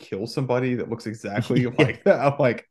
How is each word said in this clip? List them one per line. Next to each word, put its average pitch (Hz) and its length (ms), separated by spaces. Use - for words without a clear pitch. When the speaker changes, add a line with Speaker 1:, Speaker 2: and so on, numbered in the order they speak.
Speaker 1:
kill 101 260
somebody 127 480
that 110 160
looks 113 160
exactly 110 560
Speaker 2:
<laughs> - 0
Yeah. 120 160
Speaker 1:
like 127 240
that?" 180 160
I'm 139 220
like, 120 300